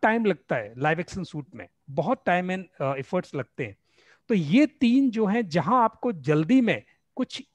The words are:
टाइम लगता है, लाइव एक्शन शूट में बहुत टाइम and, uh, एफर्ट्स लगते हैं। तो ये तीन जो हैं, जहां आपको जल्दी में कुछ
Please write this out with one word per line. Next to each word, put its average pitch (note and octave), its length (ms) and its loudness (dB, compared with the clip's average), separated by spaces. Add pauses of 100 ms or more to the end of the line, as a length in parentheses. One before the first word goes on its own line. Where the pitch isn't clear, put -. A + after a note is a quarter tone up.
टाइम A3+ 220 2
लगता E3+ 320 -2
है, A2 200 -8
लाइव D#3 240 0
एक्शन F3+ 240 -10
शूट C#3+ 300 -10
में G#2 140 -16 (220)
बहुत D3+ 360 -2
टाइम F3+ 220 2
and, F#3 160 -6 (180)
uh, C3+ 140 -2
एफर्ट्स F3 380 -6
लगते C3+ 320 -8
हैं। G2+ 100 -16 (520)
तो A#3+ 60 2
ये F#3+ 320 4
तीन B3+ 440 2
जो G#3+ 160 0
हैं, G#3 220 0
जहां F3 340 2
आपको A3+ 300 -2
जल्दी D#3 480 2
में F3 220 0 (340)
कुछ - 260 -6 (120)